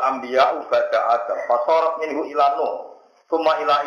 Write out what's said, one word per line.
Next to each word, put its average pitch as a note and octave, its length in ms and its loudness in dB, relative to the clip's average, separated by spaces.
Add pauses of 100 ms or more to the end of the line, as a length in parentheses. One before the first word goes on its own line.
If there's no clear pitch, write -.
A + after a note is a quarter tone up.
(160)
anbiya B2+ 520 0
ba'da A#2 320 2 (200)
Adam. - 260 -4
Fasorat D#3+ 540 2
minhu D#3 320 -4
ila C#3+ 240 2
Nuh, C3 180 -2 (540)
summa D#3+ 320 0
ila D3 280 0